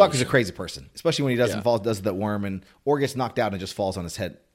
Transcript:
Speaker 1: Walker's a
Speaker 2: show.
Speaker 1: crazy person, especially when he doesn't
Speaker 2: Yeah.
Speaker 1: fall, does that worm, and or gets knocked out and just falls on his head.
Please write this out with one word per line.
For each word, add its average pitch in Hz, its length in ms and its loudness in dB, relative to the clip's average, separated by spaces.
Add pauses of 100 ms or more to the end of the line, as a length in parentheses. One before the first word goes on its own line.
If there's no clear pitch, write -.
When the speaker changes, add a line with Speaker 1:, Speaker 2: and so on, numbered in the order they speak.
Speaker 1:
Walker's 143 160 4
a - 40 2
Speaker 2:
show. - 40 -4
Speaker 1:
crazy 117 240 2
person, 69 420 -12
especially 147 280 0
when 135 80 2
he 123 60 0
doesn't 117 200 2
Speaker 2:
Yeah. - 60 -8
Speaker 1:
fall, 117 160 4
does 104 240 -2
that 104 100 0
worm, 104 320 -2
and 95 180 -6 (220)
or 143 140 2
gets 135 160 -2
knocked 127 240 -2
out 107 120 0
and 98 80 -4
just 95 140 -8
falls 95 240 -2
on 90 80 -4
his 82 100 -10
head. 90 220 -8 (180)